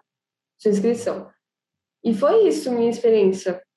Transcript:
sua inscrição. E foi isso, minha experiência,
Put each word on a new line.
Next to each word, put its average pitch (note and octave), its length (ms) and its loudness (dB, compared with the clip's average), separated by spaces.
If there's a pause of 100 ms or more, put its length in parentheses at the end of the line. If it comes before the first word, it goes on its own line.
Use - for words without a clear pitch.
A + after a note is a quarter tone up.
(600)
sua G#3+ 120 0
inscrição. G3 580 -4 (720)
E A3+ 100 0
foi E4 360 2
isso, D4 200 -4
minha A#3 200 0
experiência, G3+ 720 0 (160)